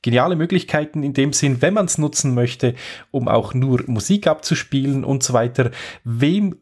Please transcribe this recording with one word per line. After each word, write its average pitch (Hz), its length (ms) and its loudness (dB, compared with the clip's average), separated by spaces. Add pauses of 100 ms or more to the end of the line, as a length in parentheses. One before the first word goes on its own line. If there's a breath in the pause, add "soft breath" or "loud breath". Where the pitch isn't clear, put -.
Geniale 127 340 2
Möglichkeiten 156 640 0
in 139 120 -2
dem 139 180 2
Sinn, 135 300 0
wenn 165 100 2
man's 208 240 0
nutzen 147 380 -2
möchte, 123 400 0 (360 loud breath)
um 127 180 -2
auch 110 260 0
nur 127 320 0
Musik 185 400 0
abzuspielen 139 800 0
und 139 180 0
so 127 100 -2
weiter. 123 380 2 (340 loud breath)
Wem 160 580 0